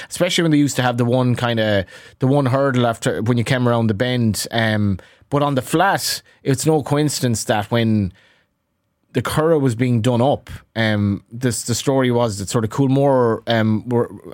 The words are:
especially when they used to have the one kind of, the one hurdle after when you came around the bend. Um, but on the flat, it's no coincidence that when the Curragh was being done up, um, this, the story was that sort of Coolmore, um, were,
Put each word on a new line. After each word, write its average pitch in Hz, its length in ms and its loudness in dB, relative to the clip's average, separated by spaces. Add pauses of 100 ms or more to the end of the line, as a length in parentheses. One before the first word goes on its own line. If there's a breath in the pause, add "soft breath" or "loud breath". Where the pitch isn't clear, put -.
especially 175 340 -2
when 160 100 2
they 147 60 4
used 143 180 2
to 131 60 0
have 123 160 0
the 123 60 2
one 123 300 2
kind 117 240 -2
of, 107 260 2 (360 loud breath)
the 131 80 2
one 139 180 2
hurdle 127 400 2
after 113 360 -2
when 120 160 0
you 117 40 0
came 123 260 0
around 117 200 2
the 107 60 0
bend. 117 580 -2
Um, 107 460 0 (320 loud breath)
but 143 120 0
on 143 140 0
the 127 60 -2
flat, 170 600 -2 (220 soft breath)
it's 131 200 -2
no 151 200 2
coincidence 139 580 -2
that 104 300 -2
when 110 400 0 (1000 soft breath)
the 127 80 -2
Curragh 156 380 2
was 131 160 0
being 123 240 0
done 117 200 2
up, 127 300 0 (240)
um, 104 560 0
this, 120 320 -4
the 120 140 -2
story 135 340 0
was 120 280 0
that 98 100 -6
sort 117 160 0
of 104 60 -6
Coolmore, 135 760 2
um, 110 420 0
were, 120 220 0 (240)